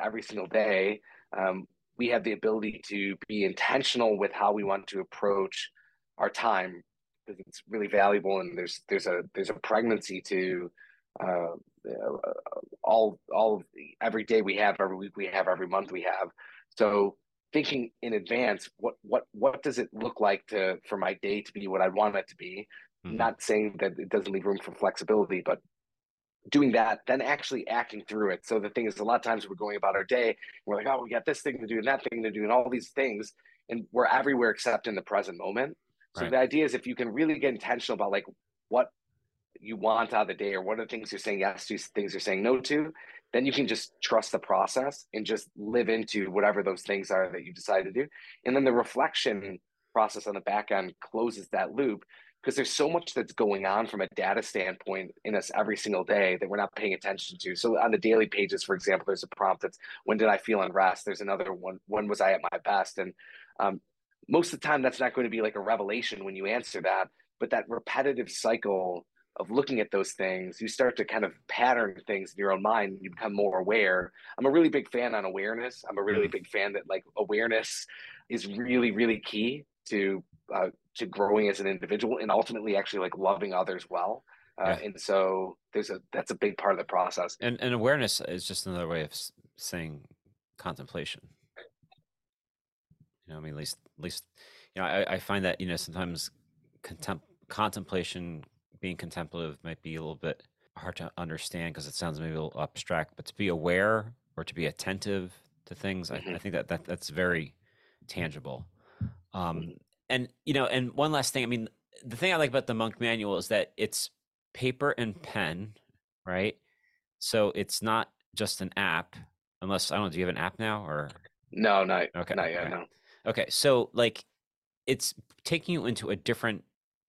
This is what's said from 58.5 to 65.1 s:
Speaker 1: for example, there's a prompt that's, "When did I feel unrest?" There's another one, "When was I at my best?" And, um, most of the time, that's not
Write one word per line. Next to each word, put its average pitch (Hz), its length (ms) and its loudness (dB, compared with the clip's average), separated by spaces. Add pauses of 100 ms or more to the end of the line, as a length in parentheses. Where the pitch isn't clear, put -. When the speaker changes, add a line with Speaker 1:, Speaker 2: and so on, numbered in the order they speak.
Speaker 1:
for 98 100 0
example, 92 320 0
there's 95 160 -2
a 95 60 -10
prompt 95 340 0
that's, - 160 -6 (260)
"When 110 140 2
did 110 100 6
I 101 100 4
feel 107 220 2
unrest?" 92 440 2
There's 101 160 -6
another 98 320 -2
one, 92 340 -8
"When 104 220 -2
was 101 120 -2
I 98 120 6
at 95 100 2
my 90 160 -2
best?" 98 400 0
And, 92 160 -6 (460)
um, 95 200 2 (480)
most - 240 4
of 151 80 -10
the - 60 -6
time, 151 160 4
that's 127 160 2
not 127 160 0